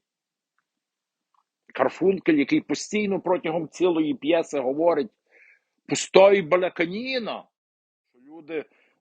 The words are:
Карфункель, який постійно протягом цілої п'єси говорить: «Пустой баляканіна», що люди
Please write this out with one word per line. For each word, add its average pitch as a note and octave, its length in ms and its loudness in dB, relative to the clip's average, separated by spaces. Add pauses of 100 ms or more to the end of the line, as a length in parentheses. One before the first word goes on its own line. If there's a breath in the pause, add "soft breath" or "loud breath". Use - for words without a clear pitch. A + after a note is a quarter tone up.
(1700)
Карфункель, D#3+ 600 0
який D3 280 0
постійно G3 600 -4
протягом E3+ 460 -2
цілої D#3+ 460 0
п'єси D#3 460 -2
говорить: C#3+ 520 0 (760 soft breath)
«Пустой G3 540 6
баляканіна», F3+ 1040 -2 (640)
що B2 100 -20
люди D3+ 460 -10 (360)